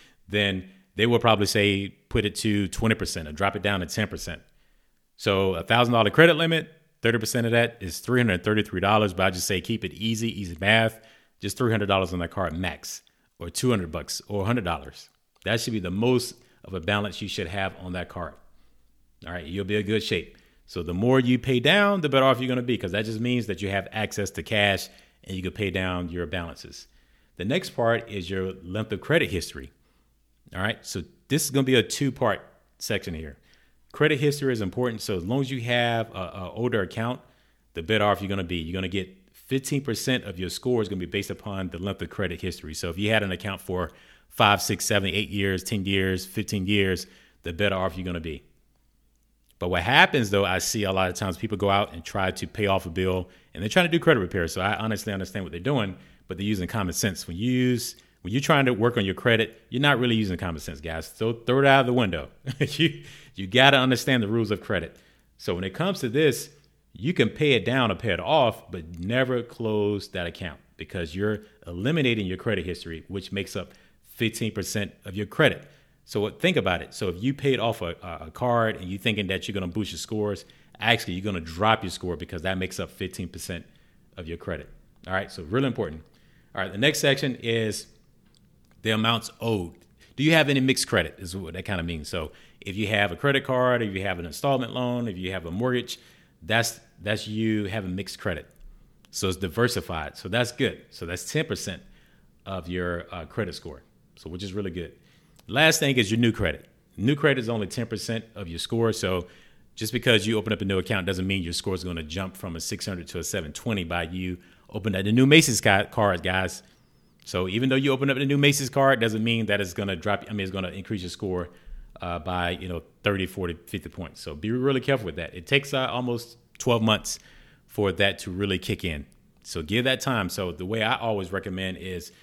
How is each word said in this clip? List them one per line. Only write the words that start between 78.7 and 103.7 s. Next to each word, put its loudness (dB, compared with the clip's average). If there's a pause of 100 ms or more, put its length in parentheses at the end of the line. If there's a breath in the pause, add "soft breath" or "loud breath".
and -10
you -6
thinking 0
that -4
you're -8
gonna -4
boost -4
your -10
scores, -4 (340 loud breath)
actually 2
you're -4
gonna -2
drop 2
your -6
score, -6
because -10
that -2
makes -6
up -6
fifteen -8
percent -10 (520 soft breath)
of -12
your -6
credit. -8 (400)
All -6
right, -4
so -14
really 0
important. -6 (520 soft breath)
All -4
right, -4
the -8
next 2
section 2
is -2 (960)
the -2
amounts 2 (100)
owed. -2 (420 soft breath)
Do -2
you 6
have 6
any 4
mixed 2
credit 0
is -10
what -10
that -8
kinda -4
means. -6
So -6 (280 loud breath)
if -10
you -2
have 2
a -6
credit 2
card, 2
if -2
you -2
have -2
an -6
installment -2
loan, -2
if -6
you -4
have -6
a -6
mortgage, -2 (440 soft breath)
that's, 0 (220)
that's -4
you 0
having -4
mixed -8
credit. -4 (640)
So -2
it's -2
diversified. -2
So -12
that's 0
good. -2
So -12
that's -8
ten -2
percent -8 (640 soft breath)
of -8
your, -4
uh, -10
credit -6
score. -14 (320)